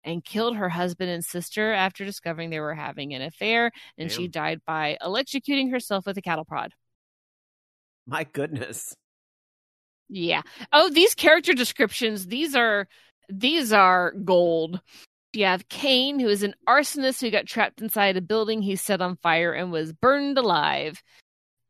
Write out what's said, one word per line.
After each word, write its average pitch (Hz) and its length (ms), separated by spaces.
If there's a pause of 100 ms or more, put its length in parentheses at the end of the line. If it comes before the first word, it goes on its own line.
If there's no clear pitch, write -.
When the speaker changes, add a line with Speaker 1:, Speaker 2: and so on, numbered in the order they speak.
Speaker 1:
and 170 220
killed 226 300
her 190 140
husband 175 420
and 175 120
sister 214 500
after 190 320
discovering 165 440
they 156 100
were 151 140
having 143 400
an 131 80
affair, 226 500 (260)
and 160 140
she 180 160
Speaker 2:
Damn. 156 160
Speaker 1:
died 160 220
by 156 380
electrocuting 262 680
herself 208 360
with 196 100
a 190 60
cattle 160 220
prod. 135 280 (1300)
Speaker 2:
My 151 160
goodness. 143 720 (1120)
Speaker 1:
Yeah. 170 320 (320)
Oh, 330 160
these 330 240
character 320 400
descriptions, 220 720
these 269 300
are, 214 320 (420)
these 247 440
are 185 380
gold. 175 680 (500)
You 208 140
have 185 240
Kane, 269 480
who 247 100
is 202 140
an 202 140 (120)
arsonist 262 540
who 240 80
got 208 160
trapped - 380
inside 202 340
a 185 40
building 220 420
he 190 120
set 190 240
on 180 180
fire 170 360
and 180 180
was 160 220
burned 277 460
alive. 151 640 (680)